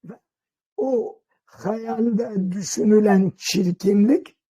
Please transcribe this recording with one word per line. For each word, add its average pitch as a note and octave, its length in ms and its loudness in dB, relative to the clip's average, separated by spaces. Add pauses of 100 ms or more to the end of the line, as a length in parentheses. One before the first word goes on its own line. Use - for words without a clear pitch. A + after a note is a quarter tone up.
Ve G3+ 100 -18 (600)
o C4 440 -4 (240)
hayalde A3 1080 -4
düşünülen G#3 840 2
çirkinlik G3+ 1000 0 (140)